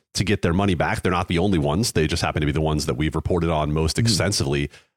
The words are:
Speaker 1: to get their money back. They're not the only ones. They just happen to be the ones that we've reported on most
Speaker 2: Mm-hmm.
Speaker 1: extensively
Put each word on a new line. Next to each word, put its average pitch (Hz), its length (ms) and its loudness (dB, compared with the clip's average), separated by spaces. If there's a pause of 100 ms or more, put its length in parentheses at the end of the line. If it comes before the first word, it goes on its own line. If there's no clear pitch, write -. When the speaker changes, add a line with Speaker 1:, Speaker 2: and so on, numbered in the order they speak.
(140)
Speaker 1:
to - 80 -2
get 101 200 0
their 87 100 2
money 98 240 2
back. 78 260 -2
They're 92 80 2
not 90 160 0
the 87 120 0
only 92 200 2
ones. 76 340 0
They 80 140 2
just 80 160 -2
happen 78 180 -2
to 73 60 0
be 73 60 0
the 76 80 0
ones 78 260 0
that 73 80 -2
we've 76 220 -2
reported 85 340 0
on 76 220 0
most 80 240 0
Speaker 2:
Mm-hmm. 117 100 0
Speaker 1:
extensively 76 640 0 (260)